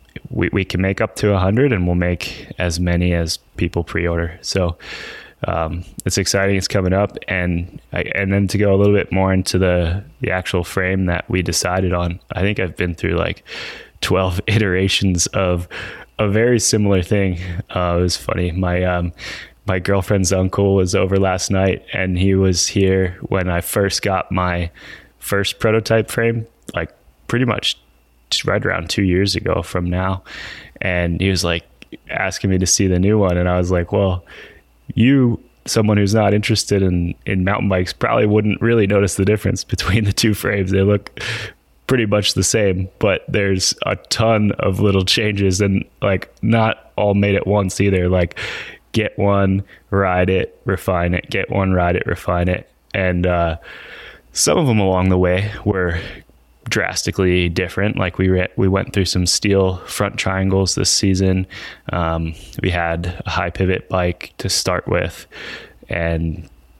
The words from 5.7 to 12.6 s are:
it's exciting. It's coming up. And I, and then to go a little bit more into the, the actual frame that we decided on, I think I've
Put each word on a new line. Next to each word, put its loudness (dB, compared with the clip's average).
it's -2
exciting. 0
It's -2
coming 0
up. 0
And -4
I, -4
and 0
then 2
to -2
go 4
a 4
little 6
bit 0
more 2
into 0
the, 2
the -2
actual -2
frame -2
that -2
we 2
decided 0
on, -2
I -6
think 0
I've -4